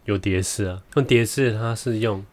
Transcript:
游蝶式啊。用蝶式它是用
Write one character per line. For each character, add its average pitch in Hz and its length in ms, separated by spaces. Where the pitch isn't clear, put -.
游 101 120
蝶 95 260
式 101 220
啊。 92 160
用 143 100
蝶 117 220
式 127 260
它 113 220
是 113 240
用 107 340